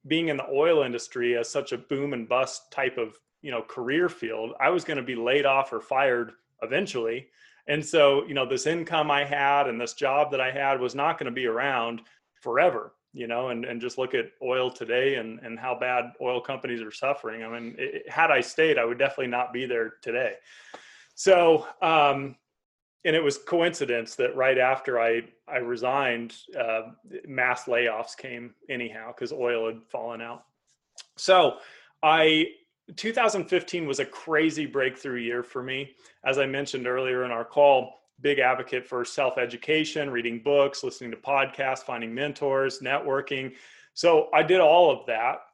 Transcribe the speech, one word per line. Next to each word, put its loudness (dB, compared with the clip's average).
being -2
in -2
the -8
oil 4
industry -2
as -4
such -4
a -4
boom -6
and -8
bust -2
type -4
of, -8
you -10
know, -4
career -2
field, -6
I 4
was 2
gonna -4
be -6
laid 2
off 2
or -6
fired 0
eventually. -4
And -2
so, 6
you -10
know, 0
this -2
income 0
I 2
had 2
and -4
this -6
job 0
that -2
I 0
had 0
was -4
not 0
gonna -6
be -4
around -2
forever, 0
you -10
know, -4
and, -6
and -8
just -8
look -4
at -2
oil -2
today 0
and, -8
and -14
how -6
bad -2
oil -2
companies -8
are -12
suffering. -6
I -10
mean, -12
it, -8
had 2
I 4
stayed, 2
I 2
would -2
definitely 0
not -2
be -4
there -2
today. -4
So, 6
um, 4
and 2
it 2
was 0
coincidence -2
that -2
right 2
after 0
I, 2
I -6
resigned, -2
uh, -4
mass -2
layoffs -2
came -14
anyhow, -10
'cause -8
oil -2
had -8
fallen -10
out. -14
So 6
I, 4
two -4
thousand 0
fifteen -2
was -4
a -2
crazy -2
breakthrough -4
year -4
for -10
me. -10
As 0
I 4
mentioned -6
earlier -2
in -6
our -4
call, 4
big 2
advocate 0
for -4
self-education, -2
reading -4
books, 2
listening -8
to -10
podcasts, -2
finding -8
mentors, -2
networking. -4
So 4
I 6
did 4
all 8
of -4
that. -2